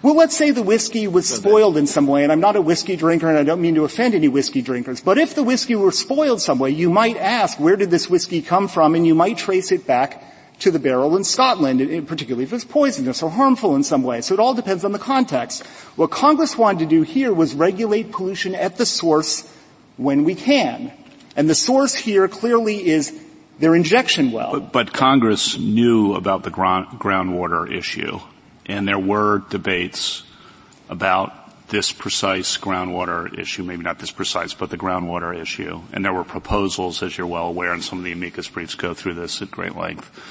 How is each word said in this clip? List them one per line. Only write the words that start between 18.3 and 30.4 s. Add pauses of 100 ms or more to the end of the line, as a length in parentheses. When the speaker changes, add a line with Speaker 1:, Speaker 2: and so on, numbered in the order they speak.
Speaker 1:
at
the
source (500)
when
we
can. (440)
And
the
source
here
clearly
is (460)
their
injection
well.
Speaker 3:
But,
but
Congress
knew
about
the
ground,
groundwater
issue, (480)
and
there
were (100)
debates (680)